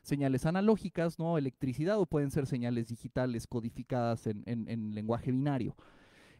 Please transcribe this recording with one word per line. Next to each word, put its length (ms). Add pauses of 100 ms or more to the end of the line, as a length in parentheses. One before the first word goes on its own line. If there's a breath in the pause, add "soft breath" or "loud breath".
señales 420
analógicas, 720
¿no? 220
Electricidad, 600
o 60
pueden 240
ser 160
señales 440
digitales 580
codificadas 800
en, 180
en, 240
en 240
lenguaje 380
binario. 440 (640 soft breath)